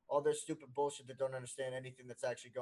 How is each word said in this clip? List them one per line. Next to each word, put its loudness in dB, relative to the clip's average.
All 6
their 6
stupid -6
bullshit 2
that -10
don't 2
understand -4
anything -8
that's -8
actually -6